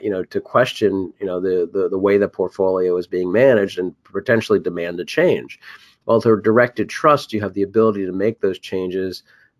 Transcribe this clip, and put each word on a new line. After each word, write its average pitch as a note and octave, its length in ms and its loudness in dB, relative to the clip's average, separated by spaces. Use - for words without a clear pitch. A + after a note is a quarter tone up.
you G#2+ 80 -4
know, F#2 140 -2
to G2 180 -6
question, G2 760 0
you G2+ 80 -6
know, F2+ 120 -4
the, F2+ 320 0
the, F#2 180 -2
the F#2+ 100 -2
way G2+ 180 4
the G2+ 100 2
portfolio F#2 680 0
is F2+ 80 -4
being F2+ 260 -4
managed G#2+ 460 2
and F2+ 160 -4
potentially G#2+ 560 0
demand F2 400 -6
a F2+ 60 -8
change. C3+ 540 -2
Well, A2+ 140 4
through A2 220 4
directed A2 480 2
trust, - 420 0
you G#2+ 100 -4
have F#2+ 120 -6
the G2+ 80 -4
ability G2+ 440 0
to F2+ 60 -6
make G2+ 300 -2
those F#2+ 180 -2
changes, F#2 640 -6